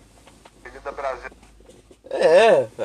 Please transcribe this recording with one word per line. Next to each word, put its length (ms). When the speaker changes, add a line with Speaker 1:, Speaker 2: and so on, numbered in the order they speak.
Speaker 1:
Avenida 280
Brasil. 380
Speaker 2:
É, 600